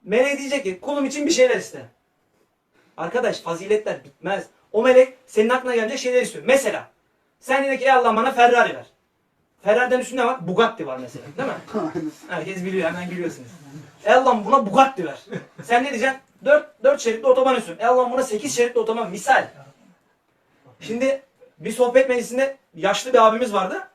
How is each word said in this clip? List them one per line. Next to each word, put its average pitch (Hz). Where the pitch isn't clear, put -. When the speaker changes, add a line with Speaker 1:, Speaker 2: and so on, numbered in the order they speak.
Speaker 1:
Melek 262
diyecek 277
ki, 185
"Kulum 285
için 294
bir -
şeyler 247
iste." -
Arkadaş, 196
faziletler 185
bitmez. 185
O 220
melek 254
senin 220
aklına 254
gelecek 233
şeyler 247
istiyor. 165
Mesela 254
sen 269
dedin 269
ki, -
"Ey 269
Allah, 233
bana 240
Ferrari 240
ver." -
Ferrari'den 240
üstünde 247
ne 233
var? 240
Bugatti 185
var 131
mesela, 127
değil 262
mi? -
Speaker 2:
<laughs> -
Aynen. 156
Speaker 1:
Herkes 180
biliyor, 190
hemen 180
gülüyorsunuz. 165
"Ey 220
Allah'ım, 247
buna 240
Bugatti 262
ver." 143
Sen 240
ne 285
diyeceksin? 262
Dört, 294
dört 277
şeritli 226
otoban 254
istiyorum. 202
"Ey 233
Allah'ım, 247
buna 262
sekiz 262
şeritli 240
otoban." 220
Misal. -
Şimdi 262
bir 151
sohbet 247
meclisinde 247
yaşlı 202
bir 226
abimiz 226
vardı. 190